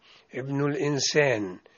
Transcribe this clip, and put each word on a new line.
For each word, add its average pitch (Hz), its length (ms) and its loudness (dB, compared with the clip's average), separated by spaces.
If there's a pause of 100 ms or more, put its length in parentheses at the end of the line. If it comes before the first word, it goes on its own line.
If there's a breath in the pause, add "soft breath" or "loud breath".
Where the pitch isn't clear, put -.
(340 soft breath)
"ابن 139 300 -2
الإنسان"، 139 920 0 (200 soft breath)